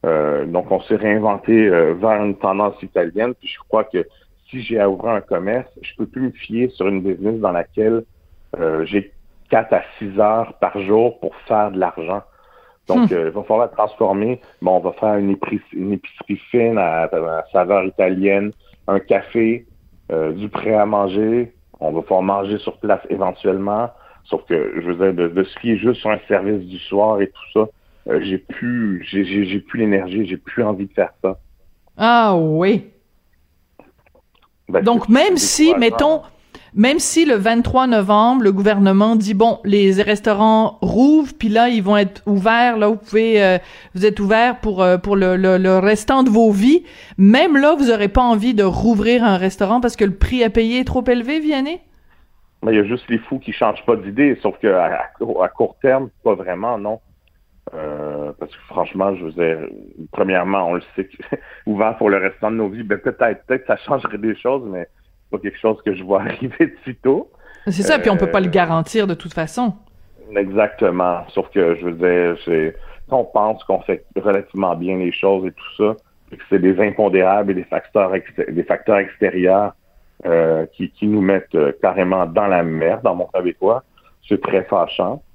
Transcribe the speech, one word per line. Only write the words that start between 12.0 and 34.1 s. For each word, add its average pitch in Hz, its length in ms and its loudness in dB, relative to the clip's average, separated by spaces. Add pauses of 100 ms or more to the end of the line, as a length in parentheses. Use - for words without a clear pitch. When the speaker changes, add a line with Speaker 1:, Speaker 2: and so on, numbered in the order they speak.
Speaker 1:
Donc, 226 220 2
Speaker 2:
Hmm. - 40 0
Speaker 1:
euh, 82 140 0
il 80 40 -6
va 101 120 -8
falloir 113 260 0
transformer. 107 680 -2 (200)
Bon, 90 160 2
on 90 40 2
va 87 120 -4
faire 107 240 -2
une 98 140 0
épicerie, 98 320 -4 (100)
une 95 220 -6
épicerie - 420 -10 (140)
fine 117 280 2
à, 82 260 0
à 80 480 -4
saveur 95 320 2
italienne, 98 680 0 (380)
un 98 120 2
café, 117 680 -2 (440)
euh, 80 220 -2
du 101 160 -8
prêt - 260 -4
à 104 100 4
manger. 107 720 -2 (260)
On 78 120 -4
va 82 100 -4
pouvoir 92 200 0
manger 98 360 -2
sur - 200 -8
place 101 300 -2
éventuellement. 95 800 -4 (360)
Sauf - 220 -6
que, 73 340 -2
je 85 100 -6
veux 87 60 -4
dire, 95 180 0
de, 85 140 0
de 92 160 0
se - 160 -12
fier 113 180 -2
juste 113 220 -2
sur 110 100 -2
un 104 80 -2 (100)
service 98 380 -2
du 92 120 -16
soir 101 440 0
et 95 60 -2
tout - 220 -20 (100)
ça, 110 80 0 (420)
euh, - 120 0
j'ai 95 160 -4
plus, 113 680 -6
j'ai, 98 160 -2
j'ai, 98 220 -2
j'ai 98 140 -6
plus - 180 -10
l'énergie, 101 480 0
j'ai 90 100 -6
plus - 280 -6
envie 101 220 -4
de - 60 -20
faire 92 200 -2 (100)
ça. 95 160 -4 (580)
Speaker 2:
Ah 226 400 2
oui. 165 540 0 (1800)